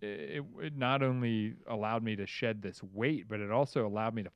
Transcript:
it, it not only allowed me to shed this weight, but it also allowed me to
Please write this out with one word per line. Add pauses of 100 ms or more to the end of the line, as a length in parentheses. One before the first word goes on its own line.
it, (160)
it
not
only (120)
allowed
me
to
shed
this
weight,
but
it
also
allowed
me
to